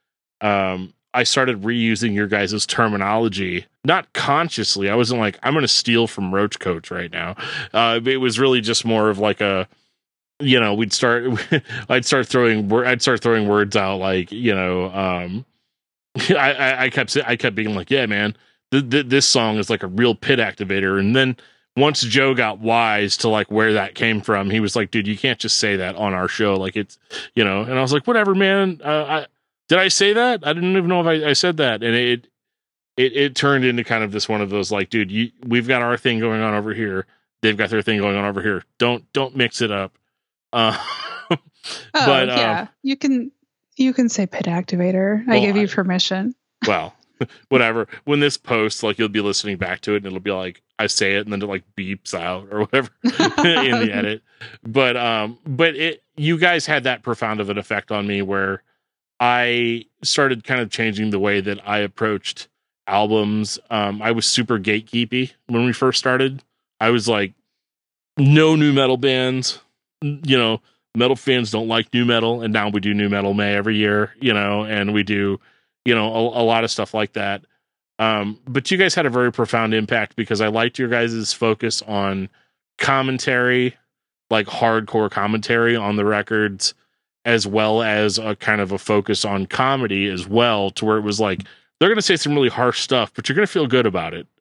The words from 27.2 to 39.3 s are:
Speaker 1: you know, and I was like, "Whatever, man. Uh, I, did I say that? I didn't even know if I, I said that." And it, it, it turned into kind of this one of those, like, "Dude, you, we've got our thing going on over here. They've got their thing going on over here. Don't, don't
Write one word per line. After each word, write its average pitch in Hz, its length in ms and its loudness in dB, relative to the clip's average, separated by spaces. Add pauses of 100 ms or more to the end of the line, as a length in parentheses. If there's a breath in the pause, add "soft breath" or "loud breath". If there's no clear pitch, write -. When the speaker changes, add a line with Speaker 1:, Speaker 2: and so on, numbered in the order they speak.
Speaker 1:
you 113 100 2
know, 98 180 0
and 127 160 -4
I - 20 2
was 131 120 0
like, 147 140 0
"Whatever, 214 280 2
man. 190 500 2
Uh, 151 240 0
I, 151 180 -4 (420)
did 175 100 4
I 190 100 4
say 202 240 2
that? 226 340 0
I 151 60 2
didn't 180 240 0
even 175 120 0
know 180 120 2
if 165 60 0
I, 156 240 2
I - 20 4
said 175 240 0
that." 117 260 0
And 117 120 2
it, 120 340 0 (680)
it, 131 200 2
it 143 180 2
turned 139 300 2
into 120 200 0
kind 113 200 -2
of 98 80 -4
this 104 160 -4
one 107 120 -2
of 101 80 -2
those, 101 220 -2
like, 101 200 -2
"Dude, 104 200 -2
you, 113 200 -2 (140)
we've 120 220 0
got 127 160 0
our 120 140 0
thing 117 240 0
going 110 200 0
on 110 140 0
over 104 180 -2
here. 101 340 -4 (360)
They've 107 140 4
got 101 140 0
their 107 120 2
thing 107 180 0
going 101 160 0
on 101 80 -2
over 98 160 -4
here. 95 240 -2 (140)
Don't, 120 340 -2
don't 135 240 -2